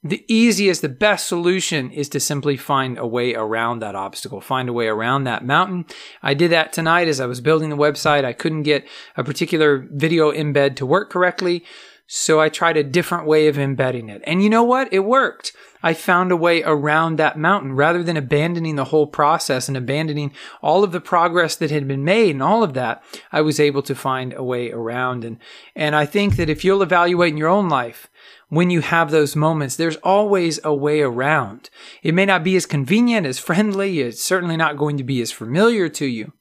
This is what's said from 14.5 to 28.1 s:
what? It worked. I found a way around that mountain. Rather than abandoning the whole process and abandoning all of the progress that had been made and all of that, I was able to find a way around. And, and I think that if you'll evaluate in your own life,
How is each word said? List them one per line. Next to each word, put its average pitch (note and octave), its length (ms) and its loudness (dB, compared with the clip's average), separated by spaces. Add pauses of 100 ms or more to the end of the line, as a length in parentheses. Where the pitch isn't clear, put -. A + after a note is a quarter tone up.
what? B3+ 300 0
It F#3+ 60 4
worked. A3+ 520 0 (320)
I E3 100 2
found F3+ 380 0
a F3+ 60 2
way E3+ 260 2
around D#3 540 0
that D#3 200 2
mountain. D#3 360 0
Rather D#3+ 280 2
than E3 160 -2
abandoning D#3 580 -2
the C#3 100 -2
whole D3+ 220 2
process D3 600 0
and C3+ 100 -4
abandoning C#3+ 540 -4 (300)
all E3 220 4
of G3 80 -2
the F3 80 -6
progress E3+ 580 0
that D#3 140 -2
had C#3+ 160 -2
been C#3 160 -4
made G3 280 4
and C3+ 120 -4
all G#3+ 200 2
of D#3 100 -2
that, B2 300 -4 (280)
I D3+ 100 0
was D3+ 180 0
able C#3+ 240 2
to C#3 120 -6
find C3 380 -4
a C3 100 -10
way B2 280 -4
around. A#2+ 520 -4
And, A#2 140 -10 (380)
and D3+ 200 -2
I D3+ 100 4
think G3+ 320 2
that E3 120 0
if D3+ 160 -2
you'll G3 160 4
evaluate F3 500 4
in D3+ 60 -4
your D#3 100 0
own F#3+ 220 2
life, B2 400 -4 (400)